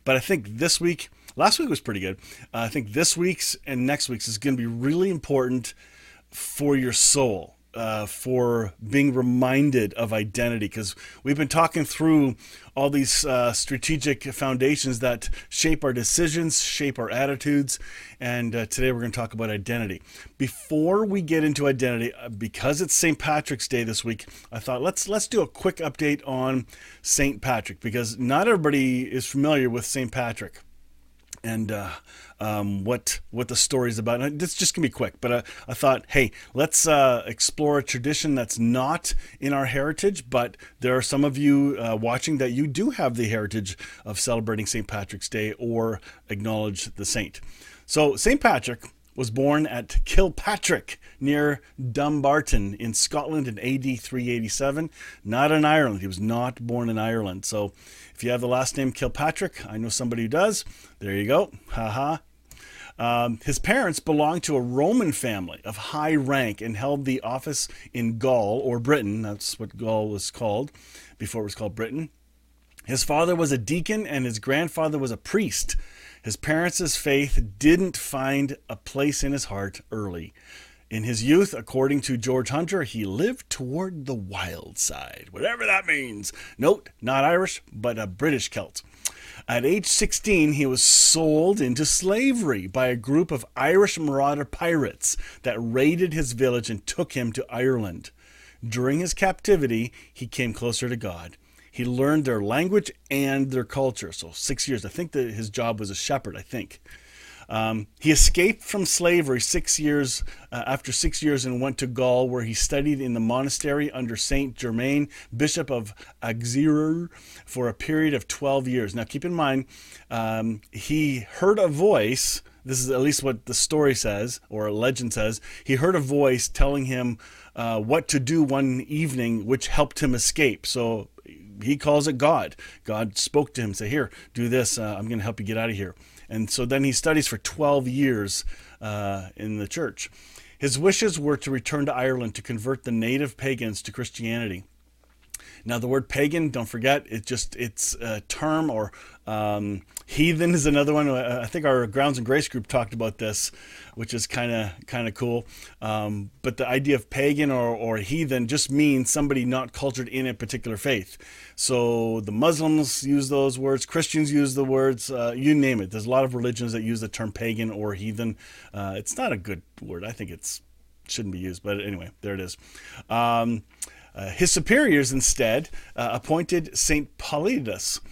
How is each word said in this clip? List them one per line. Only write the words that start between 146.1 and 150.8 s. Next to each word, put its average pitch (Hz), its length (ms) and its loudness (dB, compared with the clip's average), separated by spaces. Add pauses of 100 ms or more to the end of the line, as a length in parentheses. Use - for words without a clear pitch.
don't 120 160 -4
forget, 131 420 2
it 110 180 -8
just, - 300 -4
it's - 400 -4
a 110 260 -6
term, 156 500 -2
or, 107 200 -2 (360)
um, 104 560 -2 (240)
heathen 170 480 2
is 143 100 2
another 143 260 4